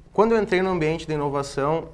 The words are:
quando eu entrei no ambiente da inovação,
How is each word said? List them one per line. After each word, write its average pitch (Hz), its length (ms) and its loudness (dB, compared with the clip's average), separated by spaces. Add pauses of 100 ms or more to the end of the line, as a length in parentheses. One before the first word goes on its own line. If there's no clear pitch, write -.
(120)
quando 226 220 4
eu 214 80 4
entrei 185 180 2
no 190 100 0
ambiente 160 380 -2
da 156 60 -2
inovação, 143 800 -2